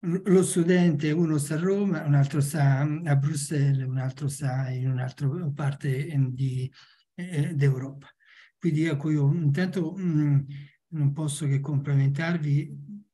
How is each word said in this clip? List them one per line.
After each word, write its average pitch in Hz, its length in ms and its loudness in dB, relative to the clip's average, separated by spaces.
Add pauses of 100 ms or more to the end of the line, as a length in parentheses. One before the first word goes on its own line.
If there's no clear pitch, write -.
l-, 180 240 -2
lo 185 180 6
studente, 170 680 4
uno 160 260 2
sta 143 160 -2
a 151 40 0
Roma, 190 460 0
un 143 100 4
altro 143 260 4
sta 139 400 2
a 151 360 0
Bruxelles, 139 720 0
un 127 120 -4
altro 131 300 -4
sta 135 420 -4
in 127 200 -4
un'altra 127 380 -4 (260)
parte, 139 540 -4
ehm, 135 220 0
di, 127 400 -4 (440)
eh, 175 400 -4
d'Europa. 135 540 0 (500)
Quindi 156 260 0
ecco, 156 260 -2
io 147 220 2
intanto, 175 680 0
mm, 151 420 2 (480)
non 147 240 0
posso 151 340 -4
che 139 140 0
complimentarvi 143 1300 0 (260)